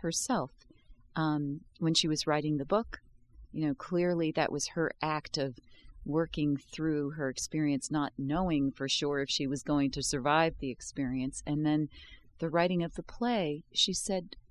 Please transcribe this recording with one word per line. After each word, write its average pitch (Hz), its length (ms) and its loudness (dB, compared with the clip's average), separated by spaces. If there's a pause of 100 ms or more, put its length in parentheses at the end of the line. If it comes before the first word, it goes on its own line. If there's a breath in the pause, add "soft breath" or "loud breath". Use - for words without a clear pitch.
herself. 165 500 0 (640 soft breath)
Um, 151 460 0 (180)
when 160 140 4
she 160 160 2
was 156 180 0
writing 151 300 2
the 139 80 -2
book, 214 340 0 (540)
you 156 120 0
know, 143 80 2
clearly 175 600 0
that 156 180 0
was 143 240 -2
her 165 160 0 (100)
act 156 360 -2
of 135 200 -2 (480 soft breath)
working 151 500 2
through 147 560 -2
her 151 160 -4
experience, 143 640 0
not 147 260 0
knowing 143 540 2
for 135 160 -4
sure 143 320 0
if 139 100 -2
she - 160 -2
was 139 160 -2
going 143 300 2
to 143 100 -4
survive 151 580 4
the 135 120 -4
experience. 131 760 -4
And 147 200 0
then 151 240 2 (500 soft breath)
the 165 100 -2
writing 170 320 2
of 170 120 -2
the 190 100 -8
play, 185 600 -2 (100)
she - 180 2
said, 180 460 -2 (140)